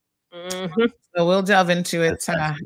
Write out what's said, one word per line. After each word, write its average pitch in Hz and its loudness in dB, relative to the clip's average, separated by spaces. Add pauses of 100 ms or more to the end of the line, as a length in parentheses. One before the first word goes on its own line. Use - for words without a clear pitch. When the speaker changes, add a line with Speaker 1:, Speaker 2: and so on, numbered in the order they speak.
(340)
Speaker 1:
Mm-hmm. 185 -4 (320)
Speaker 2:
So 170 2
we'll 185 4
delve 185 4
into 175 0
it, 165 2
Speaker 3:
That's - -6
Speaker 2:
uh, 156 -2 (120)